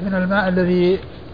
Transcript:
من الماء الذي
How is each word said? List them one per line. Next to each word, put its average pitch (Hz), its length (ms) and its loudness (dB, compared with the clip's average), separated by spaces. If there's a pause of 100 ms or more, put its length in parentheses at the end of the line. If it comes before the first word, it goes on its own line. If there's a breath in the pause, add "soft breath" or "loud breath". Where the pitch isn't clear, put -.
من 190 120 -4
الماء 190 340 0
الذي 180 500 2 (360)